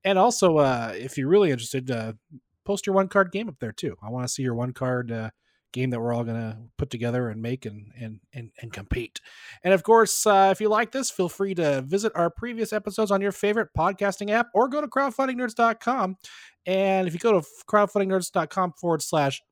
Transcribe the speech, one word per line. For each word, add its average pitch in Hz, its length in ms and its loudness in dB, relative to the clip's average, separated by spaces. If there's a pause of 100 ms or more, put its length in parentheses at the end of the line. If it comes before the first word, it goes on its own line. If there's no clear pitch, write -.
And 190 160 2
also, 190 380 4
uh, 120 380 2
if 120 220 -10
you're 135 120 -2
really 190 220 6
interested, 127 380 -4
uh, 113 240 -4 (520)
post 202 200 -4
your 190 100 0
one 190 120 4
card 190 240 2
game 214 160 -6
up 165 120 -14
there 113 120 -6
too. 113 320 -6
I 104 60 -12
wanna 123 180 -6
see - 160 -6
your 123 120 -2
one 123 180 -4
card, 123 380 -4
uh, 110 180 -6 (440)
game 127 160 -2
that 120 100 -2
we're 120 140 -2
all 120 100 -2
gonna 113 360 -6 (180)
put 123 120 -4
together 120 400 -2
and 110 120 -8
make 123 240 -6
and, 104 340 -14
and, 110 200 -12 (140)
and, 117 180 -14 (100)
and 117 100 -14
compete. - 480 -10 (440)
And 185 100 4
of 185 100 2
course, 226 420 4
uh, 196 260 6
if 190 100 -2
you 214 80 0
like 220 220 0
this, 262 200 -6
feel 180 180 -2
free 196 260 -4
to 147 260 0
visit 196 340 -2
our 170 140 2
previous 226 420 -6
episodes 214 400 -2
on 196 100 2
your 196 120 -2
favorite 208 440 0
podcasting 196 540 -2
app 233 220 0
or 240 160 4
go 285 120 -2
to 294 60 -6
crowdfundingnerds 254 680 -2
dot 226 240 2
com. 214 360 -2 (500)
And 190 420 2
if 160 60 -4
you 170 60 -8
go 226 140 2
to 190 60 6
f-, - 300 -8
crowdfundingnerds 196 600 2
dot 165 180 0
com 180 240 -2
forward 165 280 -2
slash 143 400 0 (100)